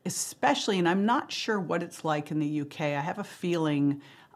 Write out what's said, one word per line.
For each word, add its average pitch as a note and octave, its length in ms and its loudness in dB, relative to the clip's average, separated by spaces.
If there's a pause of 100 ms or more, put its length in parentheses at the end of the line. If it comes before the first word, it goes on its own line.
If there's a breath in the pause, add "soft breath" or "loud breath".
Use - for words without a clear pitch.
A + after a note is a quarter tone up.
especially, A3+ 720 0
and F3 100 4
I'm G3 160 4
not A#3+ 260 2
sure G#3+ 300 -2
what E3 220 -2
it's E3 240 -8
like D3+ 240 0
in D#3 80 -2
the D3+ 80 2
U D3 180 -2
K. D3 320 -2
I C#3 60 -2
have F3+ 160 -6
a G3+ 60 -6
feeling, D3+ 760 2 (360 loud breath)